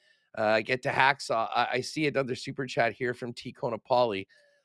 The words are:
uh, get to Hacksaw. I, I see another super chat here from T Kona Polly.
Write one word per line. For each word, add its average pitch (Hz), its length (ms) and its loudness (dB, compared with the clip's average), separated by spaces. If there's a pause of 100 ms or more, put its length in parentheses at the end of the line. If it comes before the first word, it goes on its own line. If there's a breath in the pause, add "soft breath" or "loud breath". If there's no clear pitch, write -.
(380)
uh, 110 240 4
get 123 220 -2
to 139 60 -2
Hacksaw. 131 640 2
I, 117 200 4
I 127 80 0
see 156 260 -2
another 135 280 -2
super 139 300 -8
chat 117 280 0
here 123 200 -4
from 120 200 -8
T - 180 -14
Kona 117 260 -6
Polly. 113 480 0 (400 soft breath)